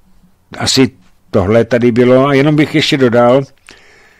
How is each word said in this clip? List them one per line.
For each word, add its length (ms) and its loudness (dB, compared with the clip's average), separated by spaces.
asi 340 -2
tohle 340 0
tady 260 -2
bylo. 360 2
A 60 -2
jenom 220 0
bych 200 -2
ještě 220 -2
dodal, 460 2